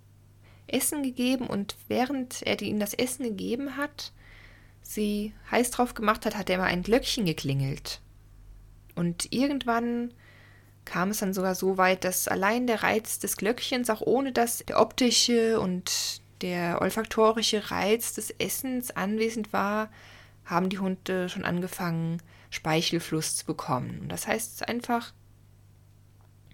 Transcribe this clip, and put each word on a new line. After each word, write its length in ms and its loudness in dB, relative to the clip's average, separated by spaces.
Essen 360 0
gegeben 440 0
und 280 -4
während 560 -2
er 180 0
ihnen 180 -2
das 140 -2
Essen 300 -2
gegeben 540 -4
hat, 340 -6
sie 520 -4
heiß 200 4
drauf 220 2
gemacht 320 2
hat, 100 0
hat 140 -4
er 60 4
immer 100 2
ein 180 2
Glöckchen 420 2
geklingelt. 760 -2
Und 360 -2
irgendwann 840 0
kam 240 0
es 100 -2
dann 140 0
sogar 220 0
so 220 2
weit, 260 4
dass 240 0
allein 400 2
der 160 2
Reiz 360 0
des 180 -4
Glöckchens, 520 0
auch 120 -2
ohne 300 2
dass 340 0
der 160 2
optische 800 4
und 640 -2
der 380 0
olfaktorische 920 2
Reiz 420 2
des 180 -6
Essens 600 -4
anwesend 600 -2
war, 360 0
haben 240 2
die 100 -4
Hunde 500 -2
schon 160 -6
angefangen, 760 -2
Speichelfluss 880 0
zu 80 -8
bekommen. 560 -4
Und 80 -8
das 180 -6
heißt 400 -4
einfach, 460 -4